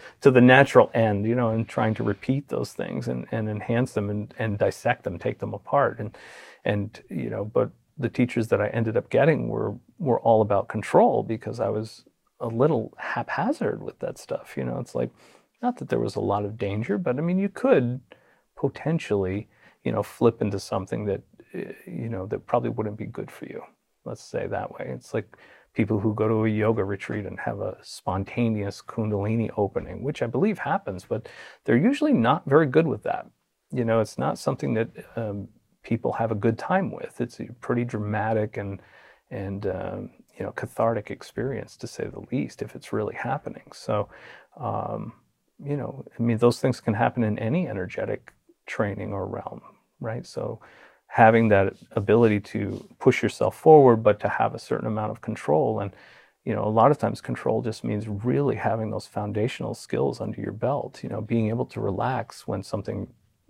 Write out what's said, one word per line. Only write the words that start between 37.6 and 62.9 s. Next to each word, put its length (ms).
pretty 240
dramatic 720
and, 240
and, 360
um, 440
you 60
know, 80
cathartic 580
experience, 680
to 80
say 200
the 240
least, 320
if 140
it's 160
really 220
happening. 580
So, 360
um, 560
you 120
know, 280
I 40
mean, 160
those 220
things 200
can 140
happen 300
in 140
any 300
energetic 640
training 460
or 140
realm, 340
right? 260
So 340
having 420
that 260
ability 480
to 460
push 240
yourself 340
forward, 460
but 180
to 80
have 260
a 40
certain 280
amount 240
of 100
control. 600
And, 120
you 100
know, 100
a 60
lot 200
of 80
times 220
control 400
just 240
means 240
really 480
having 340
those 160
foundational 680
skills 460
under 200
your 120
belt, 500
you 80
know, 100
being 280
able 180
to 140
relax 680
when 140
something, 460